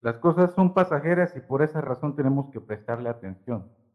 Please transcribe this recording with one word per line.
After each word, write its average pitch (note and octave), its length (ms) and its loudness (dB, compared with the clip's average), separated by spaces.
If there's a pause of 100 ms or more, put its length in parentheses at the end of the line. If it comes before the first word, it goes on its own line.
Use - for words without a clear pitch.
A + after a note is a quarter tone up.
Las A#2 160 -2
cosas F3 360 4
son F#3 200 4
pasajeras F3 640 2
y C3+ 60 -12
por C3+ 200 -2
esa D3+ 200 0
razón C3+ 340 -4
tenemos C#3 360 0
que A#2 100 -10
prestarle A#2 480 -6
atención G#2+ 640 -8 (220)